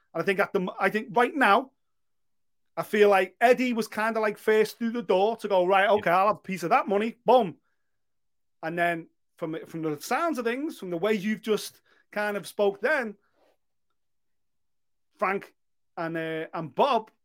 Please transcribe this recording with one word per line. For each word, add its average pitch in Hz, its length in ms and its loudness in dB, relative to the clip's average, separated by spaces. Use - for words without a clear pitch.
And 165 80 -4
I 160 40 -4
think 190 140 -2
at 175 140 -2
the, 185 140 -2
I 190 100 0
think 214 220 -6
right 247 240 0
now, 247 360 2
I 170 60 -4
feel 208 260 4
like 190 320 2
Eddie 247 320 4
was 220 140 -4
kind 220 300 -4
of, 220 40 -2
like, 208 180 -2
first 214 380 2
through 233 140 -4
the 240 120 -6
door 196 340 2
to - 100 -8
go, 185 180 2
"Right, 196 240 4
okay, 202 220 2
I'll 185 160 4
have 208 100 2
a - 20 -18
piece 185 240 -10
of 165 60 -2
that 277 180 2
money." 214 380 -2
Boom. 220 320 4
And 165 160 -8
then 170 300 -2
from, 160 200 -8
from 165 140 -10
the 156 200 -4
sounds 302 360 -2
of 240 80 -4
things, 269 320 -6
from 190 140 -12
the 170 60 -4
way 208 160 0
you've 214 280 -4
just - 400 -6
kind 208 260 -6
of 180 100 -12
spoke 202 340 -2
then, 247 340 -2
Frank 196 360 -4
and, 165 200 -6
uh, 160 360 -6
and 160 200 -8
Bob 233 380 0